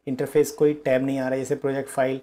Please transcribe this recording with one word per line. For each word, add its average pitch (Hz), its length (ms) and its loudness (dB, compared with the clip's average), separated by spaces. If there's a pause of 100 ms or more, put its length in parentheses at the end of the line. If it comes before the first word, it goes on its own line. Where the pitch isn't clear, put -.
इंटरफेस 143 440 0
कोई 151 220 4 (120)
टैब 131 200 2
नहीं 135 140 -2
आ 131 80 -2
रहा 131 60 -2
है, 135 60 0
जैसे 135 160 -4
प्रोजेक्ट 135 340 -4
फाइल, 135 340 0